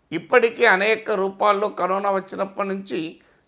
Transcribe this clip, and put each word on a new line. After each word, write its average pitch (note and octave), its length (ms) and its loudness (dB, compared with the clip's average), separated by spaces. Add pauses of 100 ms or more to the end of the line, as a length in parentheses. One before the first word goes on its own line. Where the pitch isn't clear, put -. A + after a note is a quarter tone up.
(120)
ఇప్పటికీ A#3 540 2
అనేక G#3+ 460 2
రూపాల్లో G3+ 560 0
కరోనా G3 440 -2
వచ్చినప్పటి G3 580 -6
నుంచి G3 300 -8 (480)